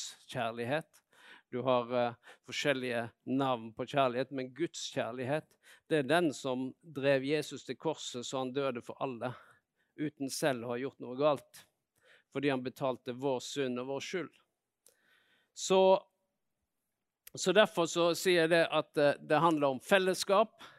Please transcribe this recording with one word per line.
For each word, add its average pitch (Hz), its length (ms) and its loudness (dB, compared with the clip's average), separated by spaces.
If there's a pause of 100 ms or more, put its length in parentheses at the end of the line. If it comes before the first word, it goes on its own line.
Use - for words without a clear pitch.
(320)
kjærlighet. 117 720 -4 (500)
Du 127 160 -6
har, 123 240 2
eh, 120 220 0 (340)
forskjellige 123 640 -2 (160)
navn 123 480 -2
på 131 100 -8
kjærlighet, 131 480 0
men 131 240 -8
Guds 165 380 -6
kjærlighet, 127 560 -4 (400)
det 160 80 2
er 135 100 0
den 160 260 4
som 131 480 -4
drev 139 440 0
Jesus 143 400 -4
til 127 100 -10
korset 135 500 -6
så 139 120 -6
han 127 160 -4
døde 131 280 -2
for - 200 -12
alle, 123 340 -6 (640)
uten 139 300 -6
selv 127 340 -2
å 120 40 -8
ha 120 120 -4
gjort 135 200 -10
noe 127 180 -10
galt, 143 480 0 (680)
fordi 139 180 -2
han 131 140 0
betalte 131 480 -4
vår 127 320 -2
synd 127 360 -4
og 127 80 -8
vår 139 120 -6
skyld. 160 320 -8 (1200)
Så, 190 460 4 (1400)
så 185 160 0
derfor 180 340 4
så 170 300 2
sier 175 320 4
jeg - 20 2
det 165 220 6
at, 156 260 -2
eh, 143 220 4
det 151 240 2
handler 147 320 4
om 120 80 -8
fellesskap, 190 800 2 (160)